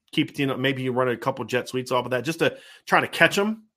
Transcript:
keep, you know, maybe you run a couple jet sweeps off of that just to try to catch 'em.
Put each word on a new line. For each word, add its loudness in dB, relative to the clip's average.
keep, -2
you 0
know, -2
maybe -2
you -2
run 0
a 0
couple -4
jet -2
sweeps -6
off 2
of -10
that -2
just -4
to 2
try 4
to 0
catch 4
'em. -2